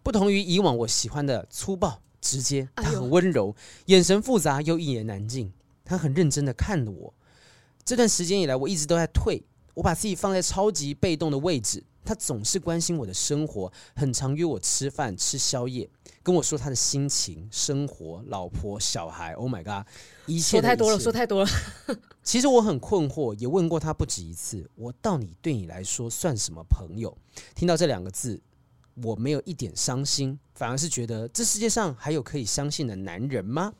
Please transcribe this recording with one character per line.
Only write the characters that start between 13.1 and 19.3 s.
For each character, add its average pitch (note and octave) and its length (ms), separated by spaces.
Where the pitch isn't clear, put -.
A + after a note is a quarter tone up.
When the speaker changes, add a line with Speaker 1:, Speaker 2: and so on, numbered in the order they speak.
Speaker 1:
生 D3 320
活， G2 260
很 C#3 160
常 C3+ 220
约 D3+ 100
我 C#3+ 160
吃 - 300
饭、 C3 260
吃 - 220
宵 B2 300
夜， B2+ 200
跟 F3+ 100
我 E3+ 80
说 D3 160
他 B2 100
的 C3 80
心 C#3 320
情、 F2+ 440
生 C#3+ 360
活、 E2+ 380
老 F#2 240
婆、 G2+ 300
小 F2 280
孩。 E2 260